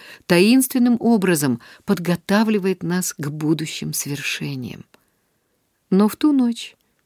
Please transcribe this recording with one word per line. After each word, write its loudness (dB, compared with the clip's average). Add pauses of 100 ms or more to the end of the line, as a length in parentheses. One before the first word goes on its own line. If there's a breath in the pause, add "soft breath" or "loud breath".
(260 loud breath)
таинственным 4
образом 2 (240 loud breath)
подготавливает 0
нас -4
к -6
будущим -4
свершениям. -8 (1040)
Но 4
в -10
ту 2
ночь -2 (300)